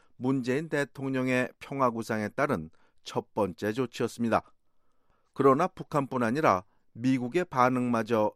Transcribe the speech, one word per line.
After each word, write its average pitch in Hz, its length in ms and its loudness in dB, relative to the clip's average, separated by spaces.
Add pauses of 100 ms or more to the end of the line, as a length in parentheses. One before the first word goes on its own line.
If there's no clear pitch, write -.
(160)
문재인 127 520 -2
대통령의 135 920 -2
평화 139 320 0
구상에 110 380 -4
따른 113 420 -2 (320)
첫 - 320 -8
번째 101 380 -2
조치였습니다. 117 720 -2 (920)
그러나 139 320 4
북한뿐 135 560 -4
아니라 117 400 2 (300)
미국의 131 540 -2
반응마저 120 880 2